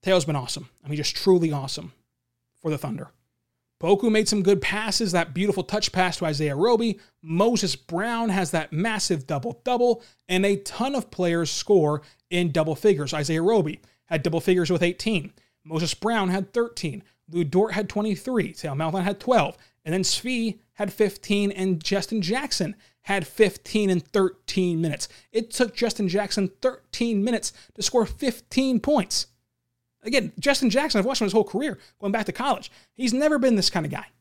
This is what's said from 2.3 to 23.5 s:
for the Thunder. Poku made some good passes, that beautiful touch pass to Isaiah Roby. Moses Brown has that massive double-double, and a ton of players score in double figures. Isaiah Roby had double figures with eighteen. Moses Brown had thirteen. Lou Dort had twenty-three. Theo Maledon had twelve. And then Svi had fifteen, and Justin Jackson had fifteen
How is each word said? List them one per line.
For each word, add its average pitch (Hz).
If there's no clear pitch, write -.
for 160
the 151
Thunder. -
Poku 196
made 214
some 208
good 190
passes, 208
that 170
beautiful 196
touch -
pass 185
to 180
Isaiah 147
Roby. 226
Moses 180
Brown 226
has 180
that 160
massive 185
double-double, 233
and 185
a 202
ton 240
of 233
players 170
score 151
in 175
double 156
figures. 147
Isaiah 156
Roby 190
had 160
double 170
figures 180
with 175
eighteen. 180
Moses 160
Brown 208
had 190
thirteen. 233
Lou 170
Dort 185
had 196
twenty-three. 208
Theo 147
Maledon 160
had 202
twelve. 226
And 156
then 190
Svi 226
had 208
fifteen, 202
and 185
Justin 202
Jackson 208
had 196
fifteen 208